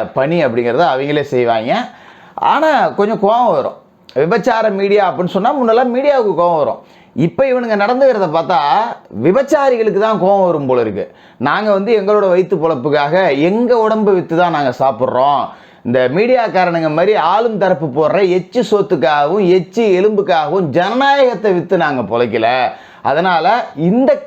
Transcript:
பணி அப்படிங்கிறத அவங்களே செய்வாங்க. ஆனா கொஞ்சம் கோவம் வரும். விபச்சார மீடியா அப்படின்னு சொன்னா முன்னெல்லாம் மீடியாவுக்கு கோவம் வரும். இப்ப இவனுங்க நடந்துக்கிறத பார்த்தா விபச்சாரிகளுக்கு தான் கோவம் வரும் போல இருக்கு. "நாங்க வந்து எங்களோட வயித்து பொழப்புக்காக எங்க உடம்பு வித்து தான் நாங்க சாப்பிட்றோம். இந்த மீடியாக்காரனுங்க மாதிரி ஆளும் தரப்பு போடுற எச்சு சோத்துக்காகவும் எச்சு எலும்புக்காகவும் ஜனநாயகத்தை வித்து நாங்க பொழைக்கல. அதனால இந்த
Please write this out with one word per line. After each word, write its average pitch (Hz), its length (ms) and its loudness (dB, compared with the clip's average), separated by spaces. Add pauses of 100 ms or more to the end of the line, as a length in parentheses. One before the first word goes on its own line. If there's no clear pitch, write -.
(140)
பணி 156 300 0
அப்படிங்கிறத 120 500 0
அவங்களே 143 260 -2
செய்வாங்க. 127 680 -2 (460)
ஆனா 240 540 2
கொஞ்சம் 208 340 -2
கோவம் 226 280 2
வரும். 139 260 -2 (380)
விபச்சார 220 560 0
மீடியா 196 420 0
அப்படின்னு 165 140 -4
சொன்னா 208 280 0
முன்னெல்லாம் 240 400 0
மீடியாவுக்கு 262 440 0
கோவம் 170 180 2
வரும். 131 220 -2 (360)
இப்ப 170 300 0
இவனுங்க 247 300 -2
நடந்துக்கிறத 214 560 2
பார்த்தா 165 280 0 (640)
விபச்சாரிகளுக்கு 247 760 2
தான் 214 220 0
கோவம் 196 240 2
வரும் 156 220 -2
போல 127 140 2
இருக்கு. 101 340 -4 (220)
"நாங்க 185 360 -2
வந்து 202 280 0
எங்களோட 208 240 0
வயித்து 185 320 2
பொழப்புக்காக 147 840 0
எங்க 226 380 0
உடம்பு 220 360 2
வித்து 170 220 -2
தான் 175 140 2
நாங்க 143 280 -2
சாப்பிட்றோம். 131 720 0 (340)
இந்த 127 320 0
மீடியாக்காரனுங்க 185 760 0
மாதிரி 175 260 0
ஆளும் 202 440 0
தரப்பு 175 280 0
போடுற 151 420 0
எச்சு 185 420 -2
சோத்துக்காகவும் 175 800 0
எச்சு 185 360 0
எலும்புக்காகவும் 185 760 0
ஜனநாயகத்தை 214 920 0
வித்து 180 240 -2
நாங்க 127 420 -2
பொழைக்கல. 117 500 0 (340)
அதனால 170 600 0 (120)
இந்த 240 500 2